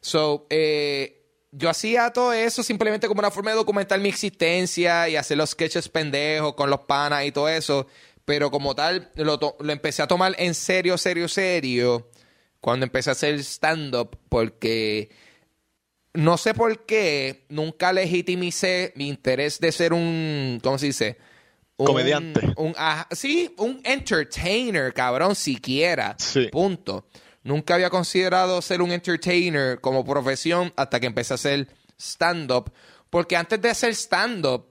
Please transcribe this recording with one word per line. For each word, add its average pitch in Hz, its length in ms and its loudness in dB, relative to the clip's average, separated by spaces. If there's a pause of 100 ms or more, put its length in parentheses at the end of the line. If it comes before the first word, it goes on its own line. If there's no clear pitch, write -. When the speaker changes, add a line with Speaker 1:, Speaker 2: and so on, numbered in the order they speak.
Speaker 1:
So, 151 480 0
eh, 147 760 0 (260)
yo 151 200 -2
hacía 233 400 0
todo 247 220 0
eso 226 300 0
simplemente 214 460 0
como 202 100 0
una 208 140 2
forma 202 180 -4
de 220 60 0
documentar 202 420 0
mi 202 100 0
existencia 170 1000 2
y 156 80 0
hacer 147 220 0
los 151 120 2
sketches - 380 -2
pendejos 151 680 0
con 139 160 0
los 139 120 2
panas 143 420 0
y 143 80 -4
todo 143 160 2
eso, 151 380 0 (380)
pero 143 260 2
como 139 240 -2
tal, 175 420 -2
lo 151 220 0
to-, 147 220 -2
lo 151 120 -4
empecé 147 300 -2
a 143 40 0
tomar 185 320 4
en 175 160 0
serio, 180 440 2
serio, 175 300 0
serio, 127 840 2 (500)
cuando 127 240 0
empecé 127 260 -2
a - 20 2
hacer 151 280 0
stand-up, 139 800 -4 (100)
porque 110 840 -2 (1040)
no 165 220 4
sé 220 180 0
por 220 300 0
qué, 147 640 -2
nunca 160 440 -2
legitimicé 180 1040 0
mi 139 120 -6
interés 143 520 -2
de 165 120 2
ser 170 200 2
un, 160 680 -2
¿cómo 135 160 0
se 143 80 -2
dice? 113 320 -2 (580)
Un 135 100 2
Speaker 2:
Comediante. 147 540 2 (160)
Speaker 1:
un, 160 200 -4
ajá, 160 360 -2
sí, 320 460 -2
un 254 260 -4
entertainer, 196 1080 -2
cabrón, 131 440 2
siquiera. 135 840 -2
Speaker 2:
Sí. 127 320 0
Speaker 1:
Punto, 165 560 -2 (420)
nunca 151 260 0
había 180 160 2
considerado 185 720 2
ser 180 200 -2
un 175 100 0
entertainer 170 880 0
como 131 240 2
profesión 143 720 0
hasta 135 240 0
que 123 60 -2
empecé 120 280 -2
a - 20 -4
hacer 139 320 0 (300)
stand-up. 160 720 -2 (400)
Porque 170 260 0
antes 170 240 0
de 233 100 2
hacer 233 240 0
stand-up 175 760 0